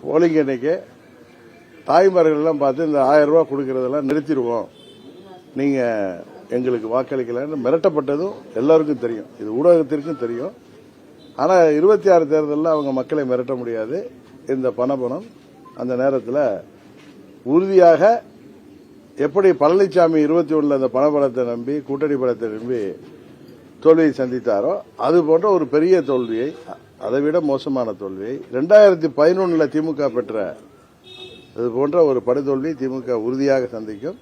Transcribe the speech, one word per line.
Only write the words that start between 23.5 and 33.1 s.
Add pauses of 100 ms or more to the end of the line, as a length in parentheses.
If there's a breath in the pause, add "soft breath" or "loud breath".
தோல்வியை
சந்தித்தாரோ, (240)
அது
போன்ற
ஒரு
பெரிய
தோல்வியை, (520)
அதை
விட
மோசமான
தோல்வியை (180)
ரெண்டாயிரத்தி
பதினொன்னுல
திமுக
பெற்ற (1200)
அது
போன்ற
ஒரு
படுதோல்வி (100)
திமுக